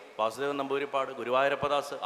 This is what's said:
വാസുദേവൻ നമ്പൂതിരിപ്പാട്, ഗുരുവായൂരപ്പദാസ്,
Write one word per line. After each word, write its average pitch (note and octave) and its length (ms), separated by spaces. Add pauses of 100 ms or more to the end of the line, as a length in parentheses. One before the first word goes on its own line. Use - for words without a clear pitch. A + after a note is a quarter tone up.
(180)
വാസുദേവൻ B2+ 420
നമ്പൂതിരിപ്പാട്, C3+ 480 (100)
ഗുരുവായൂരപ്പദാസ്, C#3 760 (120)